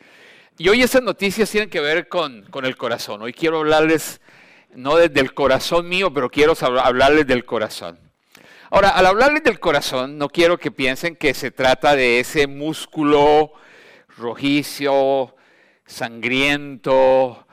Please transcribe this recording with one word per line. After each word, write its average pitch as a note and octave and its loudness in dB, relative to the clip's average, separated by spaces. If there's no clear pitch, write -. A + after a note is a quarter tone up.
Y E3 0
hoy B3 4
esas B3+ 2
noticias G3 -2
tienen G#3 -4
que F#3 -6
ver D#3 -2
con, C#3 -6
con C3+ -8
el C3 -4
corazón. A#2 -8
Hoy A#2+ -10
quiero D#3+ -2
hablarles, D#3 0
no C3+ -2
desde D#3+ 4
el C3 -2
corazón C#3 0
mío, F3+ -2
pero B2+ -2
quiero D3+ 2
sab-, B2+ 0
hablarles C3+ 4
del B2 0
corazón. G#2+ -8
Ahora, G3 4
al F#3 4
hablarles C4+ 2
del G#3+ -2
corazón, C#3+ -4
no C#3+ -6
quiero E3+ 2
que C#3 -8
piensen C3+ -4
que C#3+ -2
se B2+ -8
trata C3 2
de B2 2
ese C#3 -2
músculo D3 0
rojizo, C3+ -2
sangriento, C3 0